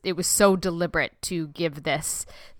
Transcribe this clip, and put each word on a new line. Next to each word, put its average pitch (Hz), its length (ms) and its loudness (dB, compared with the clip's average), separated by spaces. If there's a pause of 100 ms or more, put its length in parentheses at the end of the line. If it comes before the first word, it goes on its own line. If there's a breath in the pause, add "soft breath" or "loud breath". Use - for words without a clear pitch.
it 190 80 0
was 170 140 -2
so 202 280 6
deliberate 170 680 -2
to 165 260 -4
give 160 340 -4
this - 440 -4 (340 loud breath)